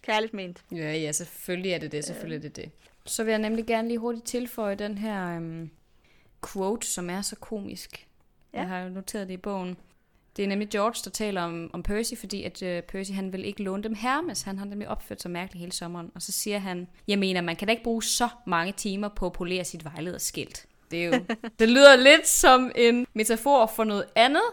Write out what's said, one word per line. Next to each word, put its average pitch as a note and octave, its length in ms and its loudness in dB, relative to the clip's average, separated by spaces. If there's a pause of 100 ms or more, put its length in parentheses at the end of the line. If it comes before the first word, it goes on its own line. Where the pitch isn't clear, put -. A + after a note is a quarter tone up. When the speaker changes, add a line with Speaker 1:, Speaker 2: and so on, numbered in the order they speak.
Speaker 1:
kærligt A3 320 -2
ment. F#3 240 -12 (140)
Speaker 2:
Ja, D#3 200 -6
ja, D#3 200 -4
selvfølgelig F3+ 600 -6
er E3 60 -4
det D3+ 140 -10
det, D3+ 120 -8
selvfølgelig D#3+ 380 -10
Speaker 1:
Ja. D3+ 60 -14
Speaker 2:
er - 20 -12
det - 60 -20
det. - 140 -14 (360)
Så - 180 -4
vil A3 60 -2
jeg A3 80 0
nemlig A3 280 -4
gerne A3+ 220 -2
lige A#3 100 -2
hurtigt A#3 280 -6
tilføje A#3 480 -6
den G#3 240 -8
her, G3 380 -6
øhm, E3 340 -10 (840)
quote, G3+ 340 -4
som F3 240 -6
er F#3+ 120 -6
så G#3 140 -8
komisk. - 720 -14 (480)
Speaker 1:
Ja. - 40 -8
Speaker 2:
Jeg F#3 100 -6
har F#3 120 -6
jo F#3 80 -10
noteret F#3+ 400 -10
det F#3 60 -8
i - 20 -10
bogen. F#3 400 -8 (600)
Det G3+ 80 -4
er G3 40 -2
nemlig G#3 200 -2
George, G#3+ 260 0 (100)
der G3 60 -12
taler G3 320 -4
om, E3+ 300 -8
om F3 100 -10
Percy, A3 380 -4
fordi G3 240 -10
at, F3+ 180 -12
øh, F3 200 -6
Percy, G3 300 -10
han F#3+ 200 -6
vil F#3+ 120 -10
ikke G3+ 180 -8
låne G3 200 -6
dem A3 120 -6
Hermes. B3+ 480 -4
Han G3 160 -10
har G3 80 -10
nemlig G#3 220 -10
opført - 340 -10
sig F3 80 -8
mærkeligt F3 300 -10
hele F3+ 120 -12
sommeren. F3 420 -10
Og F3 80 -14
så G3 100 -10
siger G3+ 260 -4
han, F3+ 300 -8 (200)
"Jeg G3+ 100 2
mener, F#3+ 220 0
man E3+ 160 -4
kan G3+ 120 -4
da A3+ 40 2
ikke A#3 120 -2
bruge A3+ 180 -2
så - 260 0 (180)
mange F3 260 0
timer G3+ 360 -6
på G3+ 180 -6
at F3 60 -4
polere F3+ 320 -4
sit E3 200 -12
vejlederskilt." - 840 -8 (240)
Det E3+ 140 -4
er - 20 -2
jo, E3+ 60 0 (240)
<laughs> - 220 -14
det A3+ 100 6
lyder C4+ 280 12
lidt D4 320 10
som B3+ 460 6
en A#3+ 400 4
metafor A3+ 520 2 (100)
for A3+ 80 0
noget G3+ 200 -2 (100)
andet. C4+ 280 6 (100)